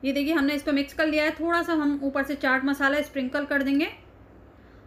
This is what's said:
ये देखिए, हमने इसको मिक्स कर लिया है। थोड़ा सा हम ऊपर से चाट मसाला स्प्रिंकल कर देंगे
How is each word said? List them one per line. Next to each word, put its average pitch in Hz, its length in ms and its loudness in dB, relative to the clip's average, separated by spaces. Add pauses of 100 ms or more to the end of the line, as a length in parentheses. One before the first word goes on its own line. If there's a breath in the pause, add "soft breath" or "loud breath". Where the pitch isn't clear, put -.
ये 269 80 0
देखिए, 285 220 0
हमने 285 200 2
इसको 294 180 -2
मिक्स 277 220 0
कर 311 140 0
लिया 302 160 2
है। 311 80 0
थोड़ा 339 300 0
सा 339 120 -2
हम 294 300 0
ऊपर 277 200 0
से 285 120 -6
चाट 262 300 0
मसाला 285 360 2
स्प्रिंकल 277 440 -4
कर 285 180 0
देंगे 285 260 2 (960 loud breath)